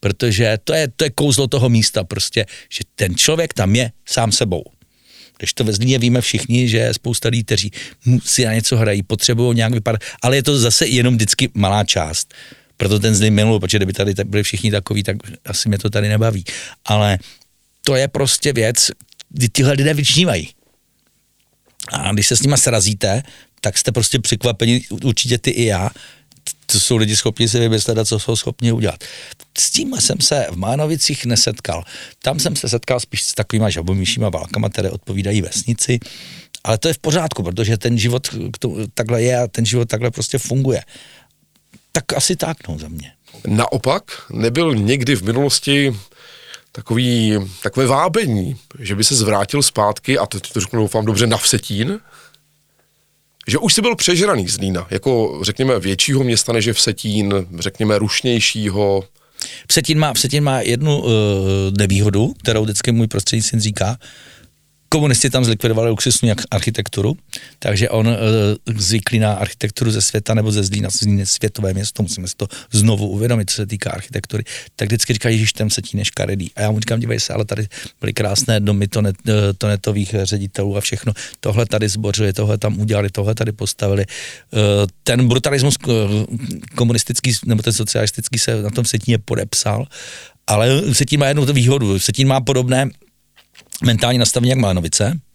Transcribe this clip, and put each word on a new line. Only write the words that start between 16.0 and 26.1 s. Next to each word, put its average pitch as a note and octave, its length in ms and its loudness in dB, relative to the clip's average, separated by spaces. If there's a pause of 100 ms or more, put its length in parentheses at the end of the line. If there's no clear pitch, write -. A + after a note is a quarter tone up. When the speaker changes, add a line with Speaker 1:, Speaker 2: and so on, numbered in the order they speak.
Speaker 1:
nebaví. G#2+ 360 0 (400)
Ale G#2 340 2 (680)
to C#3 80 2
je C3+ 140 2
prostě C#3 440 0
věc, A2+ 380 2 (380)
kdy B2 200 0
tyhle C#3 240 4
lidé C#3+ 220 2
vyčnívají. C#3+ 540 2 (1400)
A G#2 200 -2
když G#2 140 2
se A#2+ 100 2
s - 60 2
nima C#3 140 4
srazíte, G#2+ 680 2 (380)
tak - 180 -2
jste - 140 0
prostě A#2+ 260 0
překvapeni, A#2+ 720 0
určitě A#2 480 -2
ty C3 120 0
i A#2 140 0
já. F#2 260 0 (760)